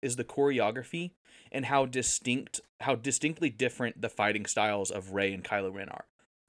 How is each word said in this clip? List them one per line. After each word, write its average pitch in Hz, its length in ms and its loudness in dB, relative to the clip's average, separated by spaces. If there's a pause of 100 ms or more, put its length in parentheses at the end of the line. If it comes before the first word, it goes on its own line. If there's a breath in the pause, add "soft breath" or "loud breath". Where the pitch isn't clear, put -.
is 123 140 -2
the 123 80 -2
choreography 135 880 0 (400 loud breath)
and 131 140 -4
how 135 200 4
distinct, 127 760 0 (200)
how 135 140 0
distinctly 147 560 0
different 117 520 -2
the 113 60 -2
fighting 107 380 2
styles 104 440 2
of 95 220 -6
Rey 98 200 2
and 95 120 -8
Kylo 98 280 -2
Ren 98 160 -10
are. - 160 -12 (440)